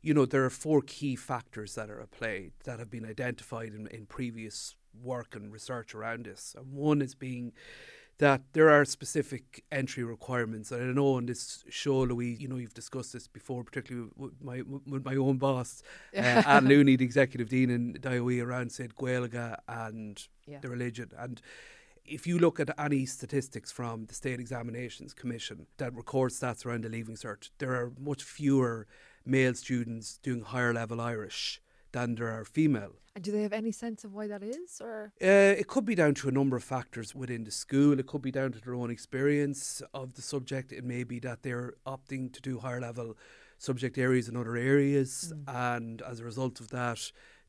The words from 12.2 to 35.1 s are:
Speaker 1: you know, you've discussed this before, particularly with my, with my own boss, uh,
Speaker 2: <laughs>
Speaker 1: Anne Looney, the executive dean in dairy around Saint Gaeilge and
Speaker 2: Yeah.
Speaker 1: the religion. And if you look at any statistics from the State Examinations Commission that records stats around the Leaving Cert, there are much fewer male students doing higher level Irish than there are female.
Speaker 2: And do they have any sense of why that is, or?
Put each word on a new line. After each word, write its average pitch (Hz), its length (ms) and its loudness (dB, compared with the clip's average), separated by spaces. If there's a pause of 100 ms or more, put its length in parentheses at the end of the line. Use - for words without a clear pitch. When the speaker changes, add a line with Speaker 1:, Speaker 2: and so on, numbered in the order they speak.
Speaker 1:
you 135 80 -10
know, 127 80 -6
you've 120 180 -8
discussed - 380 -10
this - 160 -14
before, 123 380 -10
particularly 120 500 -8
with 135 260 -12
my, 127 200 -8
with 135 420 -8
my 135 140 -2
own 135 200 4
boss, 131 460 0 (320)
uh, 196 40 -2
Speaker 2:
<laughs> 123 280 6
Speaker 1:
Anne 139 220 8
Looney, 139 260 10
the 127 80 4
executive 127 460 2
dean 127 200 4
in 120 220 0
dairy 123 480 -2
around 120 320 -4
Saint 120 240 -12
Gaeilge 120 600 -2 (100)
and 110 640 -10 (180)
Speaker 2:
Yeah. 143 140 -16
Speaker 1:
the 131 80 -8
religion. 120 480 -6
And 120 240 -10 (640)
if 147 200 -10
you 175 140 2
look 165 220 6
at - 80 -2 (100)
any 143 260 0
statistics 131 680 -6
from 113 320 -8
the - 80 -18
State 127 260 -6
Examinations 120 720 -10
Commission 113 640 -8
that 127 180 -6
records 127 460 0
stats 123 260 -6
around 117 200 -4
the 113 40 -6
Leaving 113 260 -8
Cert, 107 420 -12
there 127 180 -2
are 123 240 -2
much 139 240 -6
fewer 127 640 2 (380)
male 127 300 4
students 117 640 -4
doing 123 200 -4
higher 120 340 0
level 117 280 -2
Irish 113 600 -6 (300)
than 120 240 -2
there 113 140 -2
are 110 160 -6
female. 139 480 2 (220)
Speaker 2:
And 190 80 -12
do 202 80 -6
they 208 120 0
have 208 100 -2
any 220 180 -2
sense 226 320 -8
of 202 100 -14
why 214 140 -8
that 202 160 -8
is, 285 380 -10
or? 220 400 -10